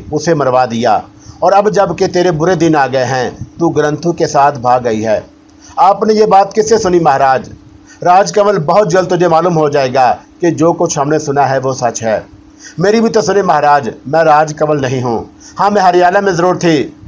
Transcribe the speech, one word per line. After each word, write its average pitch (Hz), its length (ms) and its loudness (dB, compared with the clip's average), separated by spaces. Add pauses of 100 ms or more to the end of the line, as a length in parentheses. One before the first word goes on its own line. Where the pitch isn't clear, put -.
(120)
उसे 151 220 -2
मरवा 127 320 2
दिया 113 360 0 (400)
और 180 100 2
अब 196 180 2
जब 180 260 0
कि 190 100 -2
तेरे 180 240 0
बुरे 165 260 0
दिन 160 200 0
आ 139 100 0
गए 127 180 -2
हैं, 123 420 -6 (120)
तू 170 100 0
ग्रंथु 151 440 -2
के 165 140 -4
साथ 139 360 0
भाग 123 200 0
गई 113 180 -2
है।" 107 240 -2 (540)
"आपने 196 360 2
ये 214 120 2
बात 196 260 2
किससे 214 260 2
सुनी 180 220 0
महाराज?" 135 500 0 (520)
"राजकमल, 190 560 2
बहुत 175 300 0
जल्द 180 200 0
तुझे 180 200 0
मालूम 165 260 2
हो 156 140 2
जाएगा 131 420 0 (300)
कि 175 100 0
जो 156 220 0
कुछ 165 260 -4
हमने 147 200 0
सुना 143 260 -2
है 135 160 0
वो 131 120 -2
सच 120 300 -4
है।" 104 220 -2 (560)
"मेरी 214 200 0
भी 226 80 2
तो 220 140 0
सुने 202 200 0
महाराज, 147 500 0 (160)
मैं 160 160 0
राजकमल 151 560 0
नहीं 131 220 -4
हूँ। 117 280 -4 (280)
हाँ, 190 120 0
मैं 208 120 0
हरियाणा 180 380 2
में 196 140 0
ज़रूर 175 220 0
थी, 160 400 -2 (120)